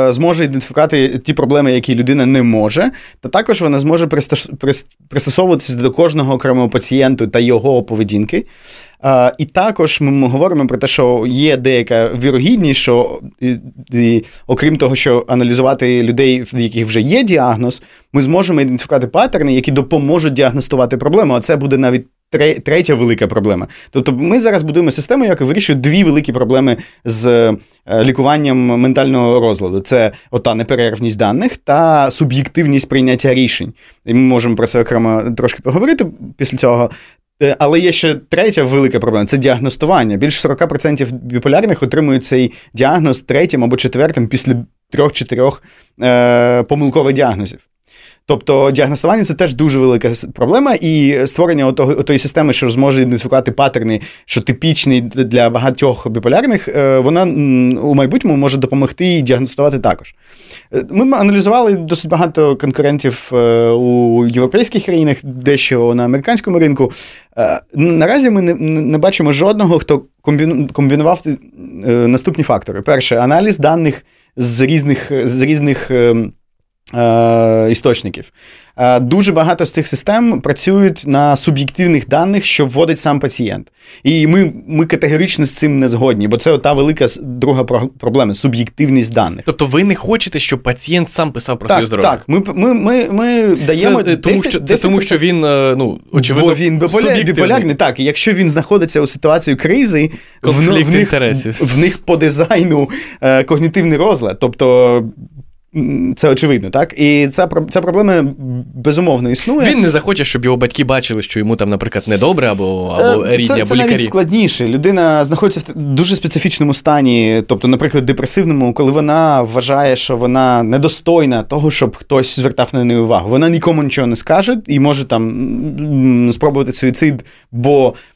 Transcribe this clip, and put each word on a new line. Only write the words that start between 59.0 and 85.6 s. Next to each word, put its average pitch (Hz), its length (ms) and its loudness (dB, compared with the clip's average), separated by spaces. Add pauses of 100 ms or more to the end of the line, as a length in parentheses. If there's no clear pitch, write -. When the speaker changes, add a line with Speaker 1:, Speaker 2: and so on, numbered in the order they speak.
Speaker 1:
і 165 80 2
діагностувати 131 580 0
також. - 360 -4 (580)
Е, 131 160 -2
ми 190 160 0
м-, 269 120 2
аналізували 202 580 2
досить 165 360 -4
багато 156 440 2
конкурентів, 139 800 -2
е, 117 360 2
у 120 580 2
європейських 127 580 0
країнах, 156 380 0
дещо 127 720 0
на 120 100 0
американському 170 540 -2
ринку. 143 320 2 (460)
Е, - 240 -2 (160)
н-, 165 140 2
наразі 220 380 2
ми 202 120 2
не, 175 120 0
не, 156 280 -2
не 156 160 0
бачимо 156 360 0
жодного, 180 460 2
хто 143 220 0 (200)
комбіну-, 147 520 0
комбінував, 151 500 0 (640)
е, 123 40 2
наступні 123 520 2
фактори. 98 380 -2
Перше — 127 360 0
аналіз 160 400 2
даних 151 480 0 (320)
з 120 240 -2
різних, 143 500 0 (120)
з 127 180 -2
різних, 143 500 -2
ем, 117 400 2 (640)
е, 113 760 2
істочників. - 600 -4 (460)
Е, 123 220 2
дуже 180 320 2
багато 160 340 0
з - 60 -4
цих 156 160 -4
систем 214 540 0
працюють 185 640 0
на 143 280 2
суб'єктивних 151 720 0
даних, 190 380 0
що - 200 0
вводить 160 340 0
сам 147 200 0
пацієнт. 101 520 -6 (320)
І 156 240 2
ми, 180 260 2 (140)
ми 156 180 0
категорично 160 600 0
з 135 60 -4
цим 147 280 0